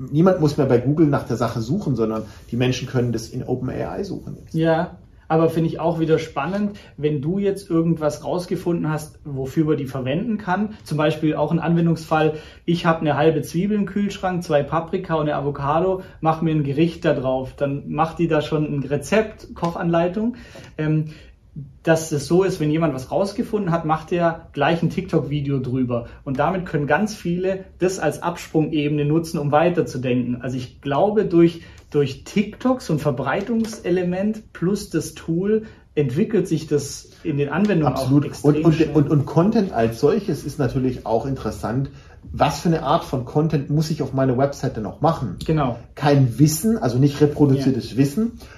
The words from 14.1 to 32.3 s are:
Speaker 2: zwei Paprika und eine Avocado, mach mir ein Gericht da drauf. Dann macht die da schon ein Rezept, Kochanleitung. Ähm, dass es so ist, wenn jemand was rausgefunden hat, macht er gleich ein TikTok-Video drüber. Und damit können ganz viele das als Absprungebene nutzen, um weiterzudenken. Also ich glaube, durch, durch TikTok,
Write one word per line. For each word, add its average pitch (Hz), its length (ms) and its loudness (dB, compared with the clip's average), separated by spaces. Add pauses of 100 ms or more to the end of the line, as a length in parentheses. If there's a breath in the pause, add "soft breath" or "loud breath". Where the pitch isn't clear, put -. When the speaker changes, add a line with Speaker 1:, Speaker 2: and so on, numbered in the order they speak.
Speaker 2:
zwei 147 180 2
Paprika 165 520 -4
und 151 80 0
eine 147 140 -2
Avocado, 147 640 -2 (180 loud breath)
mach 160 220 0
mir 160 80 2
ein 156 140 0
Gericht 147 420 0
da 147 80 4
drauf. 131 420 -2
Dann 139 340 -4
macht 156 280 -2
die 170 100 0
da 151 140 2
schon 151 240 -2
ein 143 160 -4
Rezept, 147 720 -2
Kochanleitung. 175 800 -2 (400 loud breath)
Ähm, 156 300 0 (760 loud breath)
dass 160 300 2
es 139 140 -2
so 180 180 4
ist, 180 160 -2
wenn 151 100 0
jemand 160 240 0
was 131 160 -10
rausgefunden 196 600 -2
hat, 165 120 -2
macht 156 280 -2
er 170 400 0
gleich 156 300 2
ein 151 80 2
TikTok-Video 143 720 -2
drüber. 123 460 -2 (180 loud breath)
Und 131 140 -4
damit 175 260 0
können 147 220 -2
ganz 175 280 2
viele 185 500 -2 (140)
das 180 200 0
als - 240 -2
Absprungebene 151 840 0
nutzen, 160 340 0
um 143 140 -2
weiterzudenken. 127 880 0
Also 131 160 -6
ich - 240 -10
glaube, 185 460 0
durch, 170 340 4 (300 loud breath)
durch - 340 0
TikTok, 247 560 -2